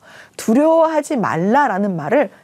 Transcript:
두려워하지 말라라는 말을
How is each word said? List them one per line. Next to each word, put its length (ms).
두려워하지 800
말라라는 800
말을 340